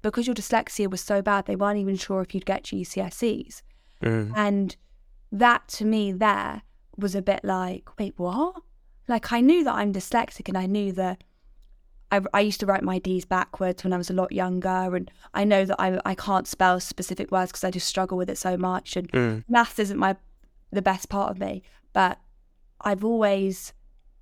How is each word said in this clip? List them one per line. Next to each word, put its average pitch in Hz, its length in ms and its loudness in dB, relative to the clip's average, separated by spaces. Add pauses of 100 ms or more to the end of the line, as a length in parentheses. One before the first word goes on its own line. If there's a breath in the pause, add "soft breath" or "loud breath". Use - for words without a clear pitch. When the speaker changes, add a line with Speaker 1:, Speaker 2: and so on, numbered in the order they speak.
Speaker 1:
because 233 260 -2
your 247 80 0
dyslexia 214 560 0
was 185 120 -6
so 202 180 2
bad, 196 240 2
they 202 120 -4
weren't 196 220 0
even 196 180 -2
sure 185 260 -2
if - 120 -8
you'd 185 120 -4
get - 180 -2
G 190 180 -6
C 185 200 -6
S 185 200 -6
Es." - 400 -4 (380)
Speaker 2:
Mm. 113 340 0
Speaker 1:
And 196 420 2 (540)
that 240 380 4
to - 160 -8
me 214 280 2
there 202 500 0 (360)
was 196 160 -2
a 196 80 -2
bit 196 220 0
like, 185 440 -4 (100)
"Wait, 202 200 -6
what?" 269 440 -2 (460)
Like, 233 240 0
I 233 80 2
knew 311 240 8
that 247 100 0
I'm 208 180 0
dyslexic, - 560 -2
and 190 80 -2
I 185 100 0
knew 196 260 0
that 185 300 -4 (880)
I, 202 100 4 (120)
I 202 80 4
used 208 200 2
to 208 60 0
write 196 160 2
my 185 160 0
Ds 185 260 -2
backwards 185 600 -2
when 185 80 0
I 180 60 0
was 175 120 -6
a 190 40 -4
lot 185 180 0
younger, 185 640 -2
and 185 140 -6 (240 soft breath)
I 202 100 2
know 202 200 6
that 190 160 0
I, 185 240 2
I 190 100 -2
can't 190 320 -2
spell 180 340 4
specific - 500 -8
words 185 220 0
'cause - 120 -8
I 185 60 0
just 180 180 -6
struggle 190 300 -2
with 180 120 -2
it - 80 -6
so 185 180 -2
much, 185 400 -4
and 180 160 -6
Speaker 2:
Mm. 113 360 2
Speaker 1:
maths 233 300 4
isn't 202 200 0
my, 196 180 2 (540)
the 196 120 -2
best 190 260 0
part 202 220 -2
of 185 80 -8
me, 190 240 -8 (300 soft breath)
but 185 260 2 (600)
I've 202 240 -2
always 202 680 0 (500)